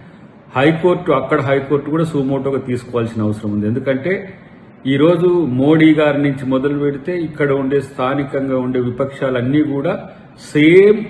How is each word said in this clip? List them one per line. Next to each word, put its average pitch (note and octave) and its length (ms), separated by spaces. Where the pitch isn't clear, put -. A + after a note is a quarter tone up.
హైకోర్టు, E3 560
అక్కడ C#3 300
హైకోర్టు C#3 480
కూడా D#3+ 140
సుమోటోగా C3+ 560
తీసుకోవాల్సిన A#2 640
అవసరం G#2+ 280
ఉంది. G#2 160
ఎందుకంటే C3 680
ఈరోజు E3 400
మోడీ D#3 680
గారి D3 280
నుంచి C#3 240
మొదలు C3+ 340
పెడితే C#3+ 380
ఇక్కడ D3+ 340
ఉండే C3+ 300
స్థానికంగా C3+ 760
ఉండే B2+ 220
విపక్షాలన్నీ B2+ 840
కూడా C#3 460
సేమ్ F#3+ 560